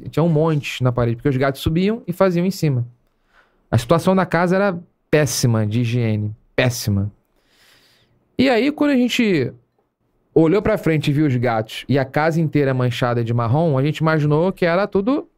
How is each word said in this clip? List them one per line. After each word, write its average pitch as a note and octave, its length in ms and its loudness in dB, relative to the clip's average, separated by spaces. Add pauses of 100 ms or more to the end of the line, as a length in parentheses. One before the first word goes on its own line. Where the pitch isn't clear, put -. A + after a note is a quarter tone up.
tinha D3 140 0
um F3 60 2
monte D#3 520 0
na B2+ 120 2
parede, A#2 240 0
porque D3 120 -2
os C3 80 2
gatos C#3 240 -2
subiam F#3 460 0
e F3 60 -4
faziam F3 320 2
em F#3+ 60 0
cima. C3 360 -2 (840)
A G#2+ 80 2
situação E3+ 380 2
da F#3 100 0
casa F3 300 0
era F#3+ 240 -2 (300)
péssima A#2+ 580 2
de A2 140 0
higiene. A2 520 -2 (220)
Péssima. G#2 560 -2 (1300)
E C4+ 120 2
aí, B3+ 220 2
quando D4 200 0
a C#4 40 2
gente A3 580 0 (800)
olhou E3 300 4
pra G#3+ 140 0
frente D#3 320 -2
e C#3+ 40 2
viu D3+ 140 0
os B2+ 80 0
gatos A#2 520 -4
e C#3 120 2
a C3 60 0
casa D#3 360 0
inteira D3 320 0
manchada B2 500 0
de A2+ 100 -4
marrom, C3 440 0
a C3 60 0
gente D3+ 160 -2
imaginou D#3 520 0
que F#3 140 -2
era F3+ 220 0
tudo G3+ 500 -2